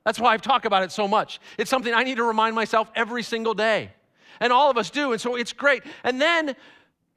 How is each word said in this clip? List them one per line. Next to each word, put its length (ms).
That's 160
why 140
I 40
talk 280
about 180
it 80
so 160
much. 320
It's 120
something 220
I 120
need 140
to 60
remind 300
myself 420
every 280
single 320
day. 360
And 140
all 160
of 80
us 140
do, 220
and 80
so 140
it's 160
great. 300
And 180
then 280
a 60